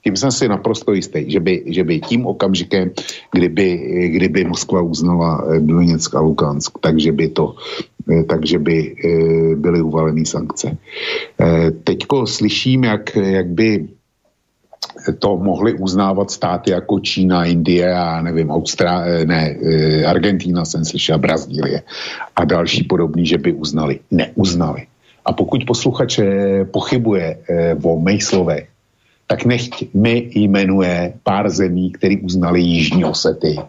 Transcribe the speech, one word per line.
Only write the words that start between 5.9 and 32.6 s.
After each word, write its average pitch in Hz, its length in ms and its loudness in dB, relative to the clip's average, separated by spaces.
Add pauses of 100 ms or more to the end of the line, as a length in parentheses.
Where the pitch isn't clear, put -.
a 73 80 2
Lugansk, 76 560 0
takže 80 320 2
by 76 240 0
to, - 240 -2 (480)
eh, 82 160 2
takže 80 400 0
by, 82 140 2 (180)
eh, 82 640 2
byly 85 240 0
uvalený 80 400 0
sankce. - 480 -6
Eh, - 1120 -2
teďko 127 400 0
slyším, 123 640 0
jak, 107 320 -2
jak 95 320 2
by 110 180 2 (1500)
to 98 180 2
mohly 95 380 0
uznávat 95 560 0
státy 92 400 -2
jako 90 280 0
Čína, 90 460 2
Indie 87 400 2
a 85 380 0
nevím, 82 260 0
Austrá-, 85 540 0
eh, 85 240 2
ne, 82 160 2 (120)
eh, 78 520 2
Argentína 87 580 0
jsem 80 220 -4
slyšel, - 320 0
Brazílie 73 640 -2 (520)
a - 120 2
další 82 400 0
podobný, 85 400 0
že 82 100 2
by 78 160 0
uznali. 76 460 -4 (120)
Neuznali. 87 760 0 (400)
A - 80 0
pokud - 320 0
posluchač, 120 520 0
eh, 98 460 2
pochybuje, 104 600 0 (500)
eh, - 0 -
o 80 240 0
mých 95 240 0
slovech, 82 480 0 (560)
tak - 160 -2
nechť - 480 -2
mi 117 480 2
jmenuje 95 840 2
pár 101 280 0
zemí, 90 400 0
který 98 320 0
uznali 87 400 2